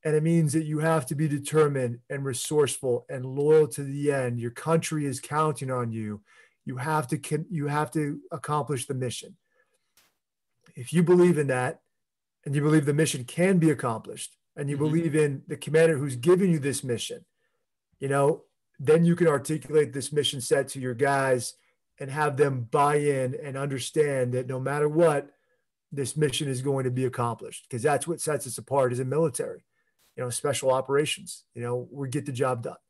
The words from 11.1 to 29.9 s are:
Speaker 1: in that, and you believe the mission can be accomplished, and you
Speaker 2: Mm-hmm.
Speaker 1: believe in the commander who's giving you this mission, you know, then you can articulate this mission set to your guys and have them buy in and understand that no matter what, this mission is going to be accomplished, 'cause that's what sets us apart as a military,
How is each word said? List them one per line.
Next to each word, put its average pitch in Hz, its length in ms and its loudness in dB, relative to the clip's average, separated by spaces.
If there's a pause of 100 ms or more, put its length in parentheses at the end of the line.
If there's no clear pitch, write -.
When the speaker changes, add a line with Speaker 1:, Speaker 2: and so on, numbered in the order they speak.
Speaker 1:
in 143 100 0
that, 127 340 -2 (640)
and 139 100 -4
you 147 80 2
believe 151 240 4
the 143 80 2
mission 143 300 0
can 180 360 2
be 160 100 6
accomplished, 120 680 -4 (220)
and 143 120 -6
you 143 60 -2
Speaker 2:
Mm-hmm. 147 100 0
Speaker 1:
believe 156 300 0
in 147 320 2
the 151 80 -8
commander 160 420 4
who's 131 180 -4
giving 175 360 4
you 160 80 2
this 135 240 -4
mission, - 420 -6 (760)
you 135 100 -6
know, 139 340 2 (340)
then 160 280 6
you 170 100 6
can 175 120 4
articulate 147 680 0
this 135 180 -6
mission 143 300 0
set 139 280 0
to 139 100 -10
your 127 140 -4
guys 135 600 0 (460)
and 135 120 -10
have 147 240 0
them 131 340 2
buy 147 260 2
in 139 460 0
and 135 160 -10
understand 135 760 -2
that 127 140 -4
no 127 120 -6
matter 143 300 -2
what, 151 400 2 (600)
this 139 260 -6
mission 147 320 0
is 127 120 -4
going 135 220 -2
to 127 80 0
be 127 140 -2
accomplished, - 640 -6
'cause 117 120 -8
that's 143 240 0
what 165 140 -6
sets 147 260 -4
us 120 120 -10
apart 131 340 0
as 123 80 -4
a 131 60 -2
military, 151 580 -2 (540)